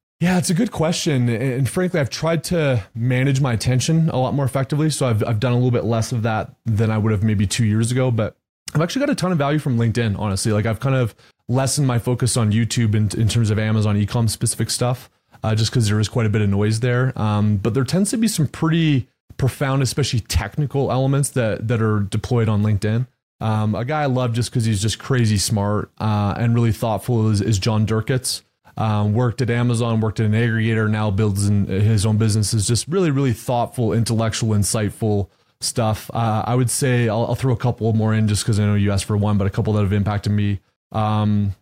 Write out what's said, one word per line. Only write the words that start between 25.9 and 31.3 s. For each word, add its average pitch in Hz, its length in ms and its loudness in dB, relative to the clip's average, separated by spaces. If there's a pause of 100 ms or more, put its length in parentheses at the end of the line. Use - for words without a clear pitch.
uh, 104 400 0
and 117 160 2
really 117 160 2
thoughtful 110 600 0
is, 104 100 2
is 107 180 0
John 107 260 0
Durkitz. 110 580 -2 (340)
Um, 104 360 0
worked 120 300 0
at 113 80 0
Amazon, 117 500 0
worked 107 200 -2
at 110 60 2
an 107 80 2
aggregator, 110 540 2
now 107 220 0
builds 101 380 0